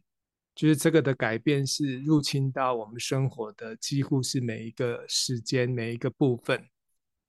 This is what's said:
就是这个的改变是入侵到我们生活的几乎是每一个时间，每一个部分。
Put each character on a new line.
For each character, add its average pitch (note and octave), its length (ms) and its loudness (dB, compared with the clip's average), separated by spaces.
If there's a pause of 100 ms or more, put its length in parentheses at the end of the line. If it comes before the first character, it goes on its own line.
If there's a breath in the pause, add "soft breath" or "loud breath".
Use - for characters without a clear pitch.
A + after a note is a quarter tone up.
(540)
就 D3+ 140 2
是 D#3 80 6
这 E3 140 2
个 D#3 100 6
的 C3 140 2
改 A2+ 240 -2
变 C#3 280 2
是 C3+ 340 -2
入 D3+ 200 4
侵 C#3 320 0
到 B2+ 220 0
我 A2+ 120 -4
们 A2+ 140 -14
生 C3+ 280 0
活 G#2+ 240 -8
的 A2+ 240 -12
几 C#3 260 -2
乎 C3 200 2
是 C3 180 -2
每 A2+ 240 -4
一 A2+ 80 -10
个 A#2+ 360 -4
时 - 320 -2
间， B2 280 0
每 A#2 260 -2
一 - 20 -6
个 B2+ 140 -2
部 B2+ 260 2
分。 - 260 -2 (680)